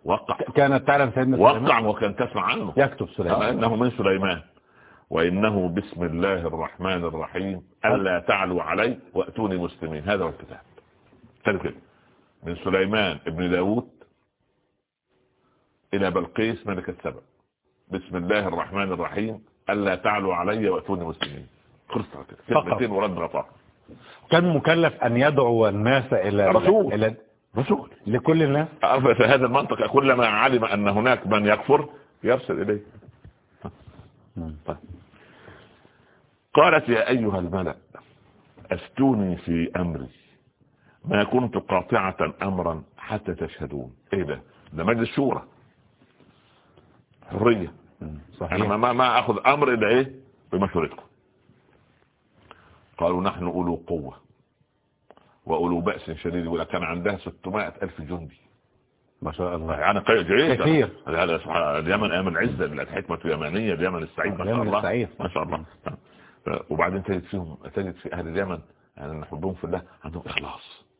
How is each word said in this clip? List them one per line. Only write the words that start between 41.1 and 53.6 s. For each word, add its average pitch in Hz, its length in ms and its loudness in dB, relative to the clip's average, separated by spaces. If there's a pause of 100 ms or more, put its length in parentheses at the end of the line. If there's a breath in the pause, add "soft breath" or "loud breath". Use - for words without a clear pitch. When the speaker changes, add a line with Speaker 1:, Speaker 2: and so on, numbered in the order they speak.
Speaker 1:
كنت 123 340 0
قاطعة 92 760 -2 (100)
أمرا 85 400 -4 (140)
حتى 98 380 -8
تشهدون." 69 600 -10 (180)
إيه 95 100 -2
ده؟ 71 180 -6 (320 soft breath)
ده 80 100 -6
مجلس 113 260 2
شورى، 120 340 0 (1900 soft breath)
حرية. 104 420 2 (280)
Speaker 2:
مم. 76 160 -10 (220)
صحيح. 87 140 -4
Speaker 1:
أنا 104 120 2
ما، 104 120 0
ما، 120 160 2
ما 123 260 4
أخذ 117 280 2
أمر 139 260 6
إلا 110 140 4
إيه؟ 131 240 4 (400)
بمشورتكم. 90 520 -2 (1900 soft breath)
قالوا: 90 240 0
"نحن 90 240 -2
أولو 87 300 -2